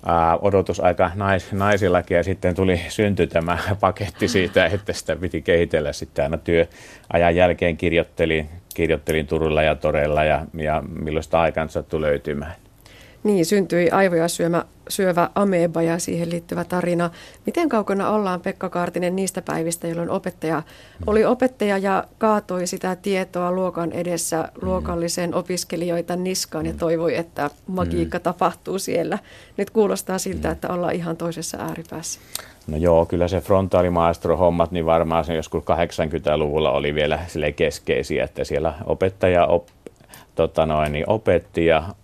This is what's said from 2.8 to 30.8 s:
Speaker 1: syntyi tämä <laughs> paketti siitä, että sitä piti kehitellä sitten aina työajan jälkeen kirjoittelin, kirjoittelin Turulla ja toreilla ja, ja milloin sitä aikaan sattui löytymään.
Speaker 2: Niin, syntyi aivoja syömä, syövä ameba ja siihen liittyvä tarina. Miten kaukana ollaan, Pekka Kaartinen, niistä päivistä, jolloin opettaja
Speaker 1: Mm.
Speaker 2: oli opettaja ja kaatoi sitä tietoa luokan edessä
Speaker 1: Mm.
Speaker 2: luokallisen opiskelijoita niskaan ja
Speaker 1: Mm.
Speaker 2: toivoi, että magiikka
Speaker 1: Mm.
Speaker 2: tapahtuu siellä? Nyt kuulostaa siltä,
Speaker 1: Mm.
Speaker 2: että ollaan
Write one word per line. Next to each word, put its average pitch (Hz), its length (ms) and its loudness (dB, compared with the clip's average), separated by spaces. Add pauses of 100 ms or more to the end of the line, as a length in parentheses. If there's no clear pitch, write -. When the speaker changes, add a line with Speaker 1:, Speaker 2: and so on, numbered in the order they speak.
Speaker 1:
syntyi 95 380 2
tämä 82 320 0 (120)
<laughs> 98 100 -2
paketti 95 480 0
siitä, 92 380 4
että 92 260 -4
sitä 80 240 -4
piti 82 260 -6
kehitellä 82 500 2
sitten - 300 -6
aina 78 160 -2
työajan 85 960 0
jälkeen 87 400 2
kirjoittelin, 80 720 0 (260)
kirjoittelin 78 520 0
Turulla 78 360 0
ja 76 120 4
toreilla 76 500 0
ja, 76 300 0
ja 78 340 -2
milloin 78 360 -6
sitä 82 160 0
aikaan 80 280 0
sattui 78 320 -6
löytymään. 73 520 -2 (720)
Speaker 2:
Niin, 196 220 2
syntyi 175 440 2
aivoja 175 380 2
syömä, 170 360 0 (240)
syövä 180 460 0
ameba 170 480 2
ja 165 160 0
siihen 170 320 -4
liittyvä 170 340 -6
tarina. 175 460 -2 (360)
Miten 330 220 0
kaukana 196 420 0
ollaan, 190 300 0
Pekka 190 280 -6
Kaartinen, 175 480 -2
niistä 190 260 -4
päivistä, 165 460 -4
jolloin 170 220 -6
opettaja 175 480 -4
Speaker 1:
Mm. - 480 -14
Speaker 2:
oli 214 180 4
opettaja 214 540 0
ja 190 260 0 (140)
kaatoi 208 480 0
sitä 185 300 -4
tietoa 185 560 -2
luokan 175 400 -2
edessä 170 500 -4
Speaker 1:
Mm. - 260 -8
Speaker 2:
luokallisen 175 680 -4
opiskelijoita 175 840 -4
niskaan 180 500 -4
ja 160 60 -4
Speaker 1:
Mm. - 60 -10
Speaker 2:
toivoi, 165 380 0
että 147 340 -4 (160)
magiikka 175 520 -2
Speaker 1:
Mm. - 40 -6
Speaker 2:
tapahtuu 180 560 -2
siellä? 165 400 -2 (380)
Nyt 202 140 -4
kuulostaa 190 480 0
siltä, 170 300 -4
Speaker 1:
Mm. 160 40 -2
Speaker 2:
että - 160 -6
ollaan 180 260 -2